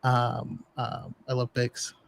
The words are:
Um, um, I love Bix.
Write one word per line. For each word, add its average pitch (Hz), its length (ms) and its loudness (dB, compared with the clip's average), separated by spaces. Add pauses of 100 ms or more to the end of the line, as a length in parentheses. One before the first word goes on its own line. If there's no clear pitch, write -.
Um, 123 600 2 (120)
um, - 380 -4 (140)
I - 40 -2
love 123 220 0
Bix. - 380 -2 (160)